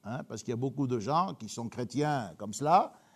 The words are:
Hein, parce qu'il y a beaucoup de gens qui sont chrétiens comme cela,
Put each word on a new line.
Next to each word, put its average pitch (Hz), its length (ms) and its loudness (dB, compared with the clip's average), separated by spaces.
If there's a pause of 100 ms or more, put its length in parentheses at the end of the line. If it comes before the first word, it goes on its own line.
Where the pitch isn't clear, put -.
Hein, 117 240 -6
parce 117 140 -8
qu'il - 80 -8
y 120 40 0
a 113 40 -2
beaucoup 135 300 -2
de 123 120 0
gens 156 380 0
qui 110 100 -12
sont 117 220 -6
chrétiens 123 680 -2
comme 104 140 -6
cela, 175 400 4 (220)